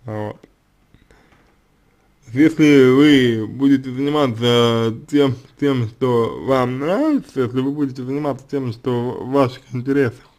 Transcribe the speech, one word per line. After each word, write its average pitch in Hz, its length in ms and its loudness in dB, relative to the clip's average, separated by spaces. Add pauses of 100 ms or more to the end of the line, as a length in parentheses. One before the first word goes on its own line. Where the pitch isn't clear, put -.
Вот. 107 320 -10 (1900)
Если 147 600 4
вы 127 540 4
будете 131 460 0
заниматься 120 1040 0 (140)
тем, 139 260 2 (240)
тем, 127 300 -2
что 113 560 -2
вам 127 340 -2
нравится, 208 640 -2
если 123 180 -2
вы 131 120 -4
будете 135 320 -6
заниматься 135 460 -6
тем, 131 220 -6
что 120 500 -6
в 123 100 -10
ваших 135 320 -2 (100)
интересах 131 520 -2 (140)